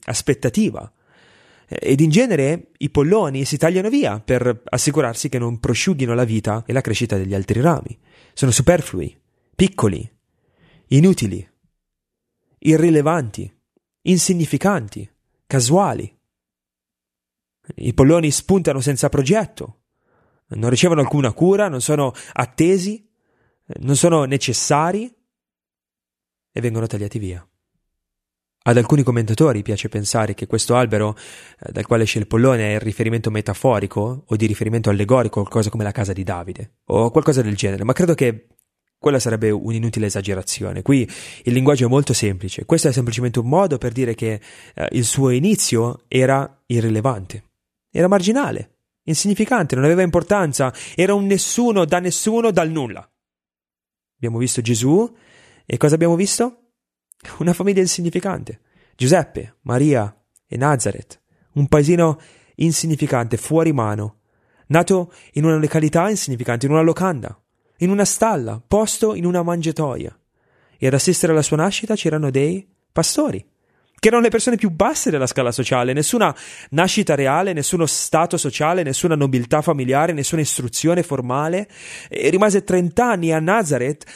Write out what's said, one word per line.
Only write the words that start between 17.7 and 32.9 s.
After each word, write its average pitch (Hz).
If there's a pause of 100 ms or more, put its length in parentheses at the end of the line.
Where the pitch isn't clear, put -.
I -
polloni 151
spuntano 156
senza 139
progetto, 147 (640)
non 107
ricevono 160
alcuna 135
cura, 196
non 135
sono 143 (220)
attesi, 180 (720)
non 131
sono 165
necessari 156 (1400)
e -
vengono 113
tagliati 104
via. 90 (1200)
Ad 117
alcuni 127
commentatori 117
piace 104
pensare 104
che -
questo 113
albero, 107 (440)
eh, -
dal -
quale 113
esce 110
il 104
pollone 113
è -
il 107
riferimento 113